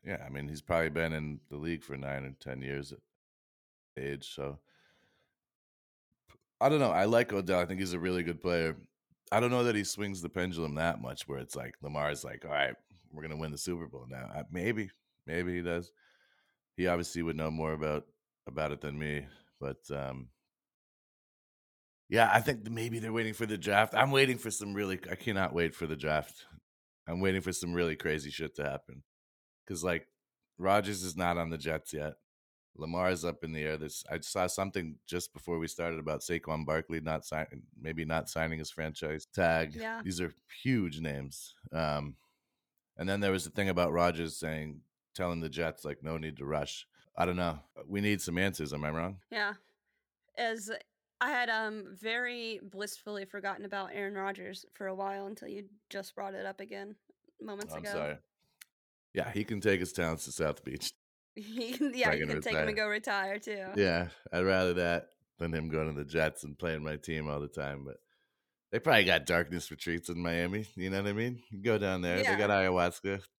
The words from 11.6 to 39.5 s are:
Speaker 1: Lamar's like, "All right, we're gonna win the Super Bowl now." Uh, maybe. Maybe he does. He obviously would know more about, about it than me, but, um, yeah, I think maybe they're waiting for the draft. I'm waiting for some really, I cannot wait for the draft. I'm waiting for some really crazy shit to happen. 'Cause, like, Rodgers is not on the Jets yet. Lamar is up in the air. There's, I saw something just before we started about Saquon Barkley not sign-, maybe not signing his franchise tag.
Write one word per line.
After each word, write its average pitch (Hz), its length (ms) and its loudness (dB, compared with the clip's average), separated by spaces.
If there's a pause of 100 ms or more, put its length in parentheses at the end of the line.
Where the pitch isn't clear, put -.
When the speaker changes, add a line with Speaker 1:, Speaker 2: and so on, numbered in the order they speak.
Speaker 1:
Lamar's 73 420 -2
like, 65 220 -10
"All 76 60 -6
right, 71 240 2 (360)
we're 76 120 -12
gonna 78 140 -6
win 78 140 -4
the 73 60 -8
Super 85 300 -4
Bowl 64 220 -14
now." 64 240 -10
Uh, 76 180 -6
maybe. 98 380 -2 (360)
Maybe 87 300 -2
he 90 60 -2
does. 87 280 -2 (840)
He 90 120 2
obviously 85 340 0
would 82 160 0
know 78 120 0
more 78 220 0
about, 76 340 0 (400)
about 73 280 -2
it 71 80 -8
than 73 180 -6
me, 73 260 -2 (320)
but, 69 320 -8
um, 65 400 -6 (1800)
yeah, 110 220 8
I 110 100 8
think 113 280 0
maybe 113 300 -2
they're 110 140 -2
waiting 110 200 2
for 117 120 0
the 104 120 0
draft. 104 380 6
I'm 131 160 8
waiting 135 260 8
for 110 140 -4
some 101 220 -4
really, 95 260 0 (100)
I 90 60 -2
cannot 98 380 0
wait 85 220 2
for 85 120 -4
the 78 80 -2
draft. 76 500 0 (640)
I'm 85 140 -2
waiting 95 180 4
for 87 140 -2
some 87 200 -4
really 85 220 2
crazy 76 360 -2
shit 78 240 -6
to 73 100 -4
happen. 69 380 -6 (640)
'Cause, 85 160 -6
like, 85 240 0 (500)
Rodgers 95 460 4
is 90 120 -6
not 87 220 2
on 82 120 0
the 82 80 -4
Jets 78 360 -2
yet. 76 220 -4 (600)
Lamar 87 360 2
is 82 120 0
up 82 200 -4
in 80 100 -6
the 78 80 -4
air. 78 160 0
There's, 76 320 -8
I 85 100 -4
saw 92 280 0
something 90 580 -2
just 87 280 -4
before 82 260 -4
we 80 80 -2
started 82 320 -4
about 76 220 -2
Saquon 80 440 -2
Barkley 80 360 0
not 78 240 -2
sign-, 78 380 -6 (160)
maybe 80 240 -4
not 80 260 0
signing 80 300 -2
his 76 120 -8
franchise 78 560 -6
tag. 82 480 2